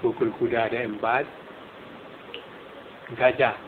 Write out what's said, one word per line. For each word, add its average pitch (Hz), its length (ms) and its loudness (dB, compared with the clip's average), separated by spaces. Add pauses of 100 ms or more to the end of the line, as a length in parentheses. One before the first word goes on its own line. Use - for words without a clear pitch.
pukul 117 400 2
kuda 117 320 2
D 120 80 2
empat, 113 480 0 (1800)
gajah 123 400 6 (140)